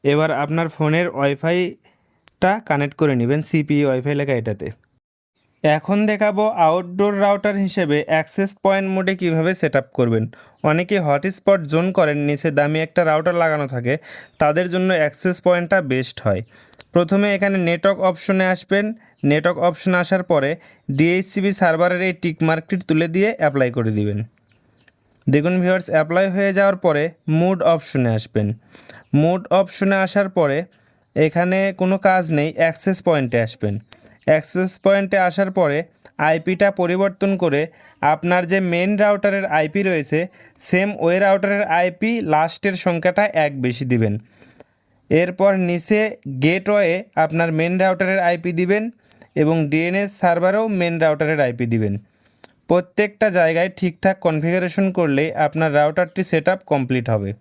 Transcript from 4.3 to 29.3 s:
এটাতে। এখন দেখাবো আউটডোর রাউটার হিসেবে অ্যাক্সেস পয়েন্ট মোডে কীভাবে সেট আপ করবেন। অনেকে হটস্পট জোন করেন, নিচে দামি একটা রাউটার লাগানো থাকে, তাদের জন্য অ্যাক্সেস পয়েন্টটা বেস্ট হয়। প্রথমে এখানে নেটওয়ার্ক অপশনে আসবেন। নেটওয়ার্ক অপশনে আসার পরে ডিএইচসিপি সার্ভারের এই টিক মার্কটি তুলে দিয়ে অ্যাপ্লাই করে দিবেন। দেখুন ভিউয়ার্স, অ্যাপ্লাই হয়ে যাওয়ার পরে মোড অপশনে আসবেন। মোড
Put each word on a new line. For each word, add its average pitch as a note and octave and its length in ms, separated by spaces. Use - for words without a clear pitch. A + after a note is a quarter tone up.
এটাতে। G#2 260
এখন D#3 340
দেখাবো G#3 320
আউটডোর F#3 460
রাউটার G3+ 300
হিসেবে E3 320
অ্যাক্সেস F3 400
পয়েন্ট G3 320
মোডে F#3+ 260
কীভাবে E3 300
সেট D3+ 180
আপ C3 80
করবেন। A2+ 260
অনেকে F3 260
হটস্পট F3+ 520
জোন E3+ 140
করেন, D3+ 200
নিচে D3 280
দামি D3 280
একটা E3+ 240
রাউটার D#3 340
লাগানো D3+ 300
থাকে, B2 200
তাদের D#3 320
জন্য F#3 160
অ্যাক্সেস F3 440
পয়েন্টটা F3 320
বেস্ট B2+ 340
হয়। A2 160
প্রথমে G3 420
এখানে G3 220
নেটওয়ার্ক F3 320
অপশনে F#3+ 440
আসবেন। G3 320
নেটওয়ার্ক D#3 380
অপশনে F3+ 360
আসার F3+ 280
পরে C#3+ 180
ডিএইচসিপি F#3 600
সার্ভারের F3 480
এই F3+ 140
টিক E3 160
মার্কটি D#3+ 280
তুলে E3 260
দিয়ে G3+ 140
অ্যাপ্লাই C#3 380
করে A2+ 200
দিবেন। G#2 220
দেখুন D3 340
ভিউয়ার্স, F3+ 320
অ্যাপ্লাই E3 420
হয়ে G3 220
যাওয়ার G3 280
পরে D3 180
মোড F#3 180
অপশনে C3+ 440
আসবেন। G#2+ 320
মোড F3 200